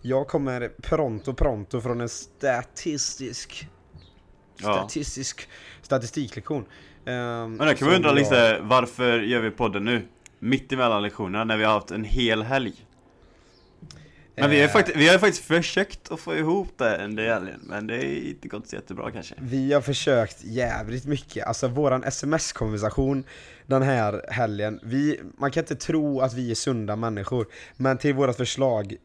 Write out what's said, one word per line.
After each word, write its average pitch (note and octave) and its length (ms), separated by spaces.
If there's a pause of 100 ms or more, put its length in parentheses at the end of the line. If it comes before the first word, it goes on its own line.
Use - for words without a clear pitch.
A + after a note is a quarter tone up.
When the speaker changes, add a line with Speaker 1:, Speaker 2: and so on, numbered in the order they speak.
Speaker 1:
Jag C3 260
kommer B2+ 400 (140)
pronto, B2+ 520
pronto A#2+ 460
från A#2+ 200
en A#2 80
statistisk, - 1600 (920)
Speaker 2:
Ja. G#2 120
Speaker 1:
statistisk C3 760 (340)
statistiklektion. B2+ 840 (420)
Ehm, A#2 500
Speaker 2:
Men - 20
då C#3+ 60
kan D#3 40
man D3 80
Speaker 1:
som C3+ 180
Speaker 2:
undra E3 140
Speaker 1:
jag C#3 80
Speaker 2:
lite, A#2+ 460
varför A#2+ 580
gör A#2 200
vi A2 100
podden G2+ 340
nu? A2+ 240 (300)
Mitt B2+ 340
emellan A#2+ 300
lektionerna, G#2 420
när A2 120
vi G#2+ 80
har G#2+ 80
haft G#2 180
en G#2+ 140
hel A2 380
helg. B2 420 (1500)
Men C#3+ 140
vi D3 60
har C#3+ 60
ju D3+ 60
Speaker 1:
Eh. - 80
Speaker 2:
fakti-, F#3 220
vi D3 80
har E3+ 60
ju F#3+ 60
faktiskt G3 260
försökt - 680
att D#3 80
få E3 160
ihop E3 320 (100)
det A2 180
en G#2 200
del, G#2+ 320 (140)
men G#2 240
det A2+ 100
är - 320
inte - 200
gått G#2 200
så - 80
jättebra A#2 340
kanske. A2 280
Speaker 1:
Vi C3 340
har C#3+ 80
försökt B2 640
jävligt A2+ 600
mycket. C3+ 420
Alltså, A#2+ 220
våran C3 360
S - 200
M D3 100
S-konversation C3 880 (420)
den C3+ 160
här A2+ 460
helgen. G#2+ 540
Vi, C#3 380 (180)
man C#3 120
kan E3 120
inte D#3 140
tro D3 440
att B2 140
vi B2 160
är A2+ 40
sunda G#2+ 420
människor, A2 500 (300)
men C3 220
till D3 160
vårat C3 220
förslag A#2 580 (100)